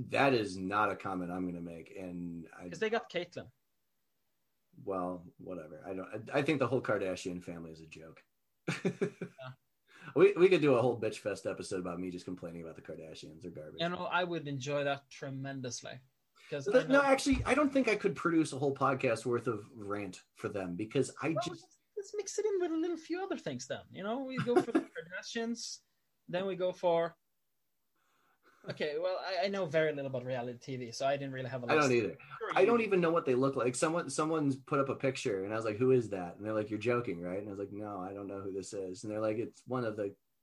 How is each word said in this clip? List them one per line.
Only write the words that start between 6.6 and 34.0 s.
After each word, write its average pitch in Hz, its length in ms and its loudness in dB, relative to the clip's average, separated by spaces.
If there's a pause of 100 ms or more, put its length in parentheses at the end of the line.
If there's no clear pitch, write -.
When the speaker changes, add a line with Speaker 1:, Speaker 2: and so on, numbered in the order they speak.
Speaker 1:
the 127 80 4
whole 123 120 2
Kardashian 92 640 -2
family 82 300 -12
is 78 80 -18
a 80 60 -20
joke. 80 360 -20 (460)
<laughs> - 160 -4 (560)
Speaker 2:
Yeah. 127 120 -12 (640)
Speaker 1:
We, 196 180 8
we 175 140 8
could 175 140 6
do 143 120 6
a 117 60 6
whole 117 180 4
bitch 107 200 -4
fest 101 260 -4
episode 92 360 -4
about 87 200 -4
me 90 100 -4
just 87 140 -8
complaining 85 380 -10
about 80 140 -14
the - 60 -18
Kardashians. 80 600 -14
They're 90 80 -10
garbage. 78 320 -10
Speaker 2:
You 170 80 0
know, 180 200 -6
I 175 140 2
would 165 240 -4
enjoy 143 360 -2
that 139 260 -2
tremendously. 135 880 -8 (480)
'Cause 143 180 -6
Speaker 1:
But 247 180 6
Speaker 2:
I - 40 -2
know 262 60 6
Speaker 1:
no, 285 80 10
actually, 269 420 4
I 240 100 2
don't 294 160 6
think 254 180 4
I 208 80 4
could 180 200 0
produce 160 380 2
a 135 40 -4
whole 139 160 2
podcast 131 520 2
worth 120 220 2
of 104 280 -2
rant 101 460 -6 (140)
for 110 120 -4
them 92 280 -4
because 127 440 0
I 139 100 -2
Speaker 2:
Well, 156 140 0
Speaker 1:
just 349 60 -4
Speaker 2:
let's, - 280 -14 (180)
let's 403 200 -10
mix 415 220 -6
it 415 80 0
in 403 140 0
with 349 120 0
a 330 40 0
little 339 200 0
few 339 260 -6
other 370 140 -4
things 135 300 -8
then. 107 160 -6 (100)
You 151 100 -10
know, 226 180 -4
we 262 180 -6
go 240 180 0
for 240 160 4
the 302 80 2
Speaker 1:
<laughs> - 160 -8
Speaker 2:
Kardashians, 220 840 -8 (460)
then 180 200 -4
we 185 100 -4
go 180 160 0
for, 170 460 2 (1500)
okay, 151 280 -2
well, 185 220 0
I, 180 240 -2
I 202 40 2
know 196 180 0
very 156 260 4
little 139 140 -4
about 127 180 -4
reality 123 340 -4
T 135 200 -8
V, 120 120 -8
so 135 160 -2
I 139 120 2
didn't 139 160 -6
really 127 160 -6
have 127 140 -6
a - 20 -8
Speaker 1:
I 151 80 2
don't 147 160 6
Speaker 2:
list. - 20 6
Speaker 1:
either. 110 240 4 (220)
Speaker 2:
Sure 214 160 -6
Speaker 1:
I 170 80 6
Speaker 2:
you 196 40 10
Speaker 1:
don't 233 120 8
Speaker 2:
do. 226 60 2
Speaker 1:
even 196 180 4
know 165 80 6
what 165 160 2
they 131 80 4
look 135 220 4
like. 123 180 2
Someone, 165 340 2